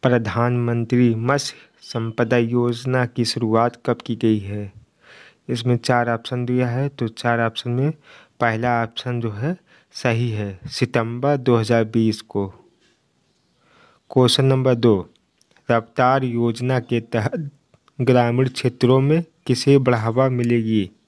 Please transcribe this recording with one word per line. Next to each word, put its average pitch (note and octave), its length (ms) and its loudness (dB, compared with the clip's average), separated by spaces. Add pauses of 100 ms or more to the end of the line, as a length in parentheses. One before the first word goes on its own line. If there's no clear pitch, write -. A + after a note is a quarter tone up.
प्रधानमंत्री A#2+ 1120 0
मत्स्य C3 400 -2 (280)
संपदा A#2 540 -2
योजना A#2+ 680 0
की B2 180 -4
शुरुआत A2+ 640 0
कब A#2+ 100 0
की A#2 200 -8
गई A2 220 0
है? G2+ 340 -10 (760)
इसमें A#2+ 280 0
चार A#2+ 340 0
ऑप्शन B2 340 -6
दिया B2 240 -2
है, C3 200 -4
तो A#2+ 200 -6
चार A#2 320 -2
ऑप्शन A#2 300 -4
में C3+ 200 0 (500)
पहला A#2 420 0
ऑप्शन A#2+ 380 -6
जो A#2 100 -6
है C3 260 -6 (360)
सही A#2+ 380 0
है, G#2 360 -6
सितंबर B2 720 -2
दो B2+ 200 2
हज़ार A2+ 280 2
बीस A2 360 0
को। G2 340 -8 (1600)
क्वेश्चन C3 340 4
नंबर C3 300 2
दो, A#2 360 2 (600)
रफ्तार B2+ 540 2
योजना A#2+ 560 -2
के A#2+ 200 -2
तहत A#2 500 -4 (500)
ग्रामीण B2 480 2
क्षेत्रों B2+ 520 2
में D#3 240 2 (220)
किसे C#3 320 4
बढ़ावा B2 500 2
मिलेगी? A#2 640 0 (180)